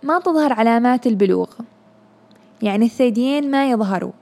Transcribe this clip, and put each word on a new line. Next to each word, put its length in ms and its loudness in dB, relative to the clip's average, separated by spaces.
ما 160 -2
تظهر 340 0
علامات 540 0
البلوغ، 420 0
يعني 220 0
الثديين 680 0
ما 200 0
يظهروا 520 -2